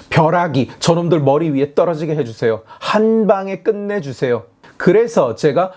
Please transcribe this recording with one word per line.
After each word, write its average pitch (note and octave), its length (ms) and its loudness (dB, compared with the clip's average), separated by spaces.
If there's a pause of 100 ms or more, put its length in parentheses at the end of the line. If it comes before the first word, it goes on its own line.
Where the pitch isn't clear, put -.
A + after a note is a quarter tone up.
"벼락이 E3 720 0
저놈들 E3+ 400 0
머리 D3+ 320 0
위에 C#3 240 -2
떨어지게 E3 400 -2
해주세요. A2+ 480 -4 (160)
한 A3 480 0
방에 F#3+ 360 -2
끝내주세요." D3 840 -4 (320)
그래서 F#3+ 600 2
제가 E3 400 0